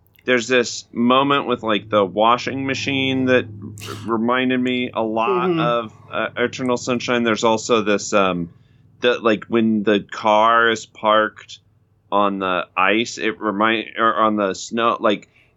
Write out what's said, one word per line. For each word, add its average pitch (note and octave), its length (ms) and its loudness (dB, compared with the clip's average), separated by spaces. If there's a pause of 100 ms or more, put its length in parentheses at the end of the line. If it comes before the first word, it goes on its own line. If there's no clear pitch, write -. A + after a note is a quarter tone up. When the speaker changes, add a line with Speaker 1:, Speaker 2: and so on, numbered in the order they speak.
(260)
Speaker 1:
there's B2 200 0
this B2 460 -2
moment C3 560 2
with, A#2+ 160 -4
like, A2 240 -2
the G#2 160 2
washing A#2+ 600 0
machine C3+ 580 -2
that B2+ 220 2
r-, G#2 680 -10
reminded B2+ 480 0
me B2+ 320 -2
a A2+ 100 -2
lot A#2 460 0
Speaker 2:
Mm-hmm. E3+ 120 0
Speaker 1:
of, A#2 320 -2 (200)
uh, G#2+ 240 -4
Eternal B2 400 -2
Sunshine. A#2+ 480 -2
There's A2 200 0
also A2+ 380 2
this, G2+ 300 -2
um, F#2 380 0 (500)
the, B2 180 0
like, A2 280 0
when A2 360 0
the G#2 180 2
car A2+ 680 2
is A2 160 -4
parked G#2+ 720 0 (540)
on G2+ 260 2
the F#2 380 -2
ice, G#2 420 2
it G#2+ 220 -4
remind, G#2+ 460 0 (120)
or A2+ 160 2
on G#2+ 220 2
the G2 180 0
snow, A2+ 460 -2
like, G#2 300 -2 (260)